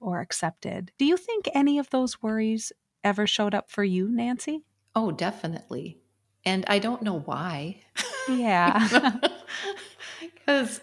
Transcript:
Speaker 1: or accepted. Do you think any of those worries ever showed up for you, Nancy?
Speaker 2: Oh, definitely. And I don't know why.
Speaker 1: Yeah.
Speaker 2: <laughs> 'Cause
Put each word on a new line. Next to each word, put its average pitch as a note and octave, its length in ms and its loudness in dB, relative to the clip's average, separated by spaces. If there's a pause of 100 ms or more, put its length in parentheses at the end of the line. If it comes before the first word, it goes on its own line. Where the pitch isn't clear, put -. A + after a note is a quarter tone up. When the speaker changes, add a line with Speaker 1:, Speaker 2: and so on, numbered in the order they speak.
Speaker 1:
or F3+ 180 -4
accepted. - 760 -6
Do C#4 80 2
you E4 120 6
think G#4 360 -4
any C#4+ 260 4
of C#4 120 -4
those B3+ 300 -2
worries A3 520 -2 (320)
ever G3+ 200 2
showed G#3 300 2
up - 160 -4
for G3+ 140 0
you, F#3 260 2
Nancy? B3 540 -2 (300)
Speaker 2:
Oh, A3+ 160 2
definitely. E3 920 -6 (440)
And F#3+ 220 0
I G3+ 120 4
don't A#3 240 -4
know F#3 160 -2
why. D#3 640 -6 (420)
Speaker 1:
Yeah. A3+ 960 4
Speaker 2:
<laughs> - 80 2 (1160)
'Cause C#4 380 2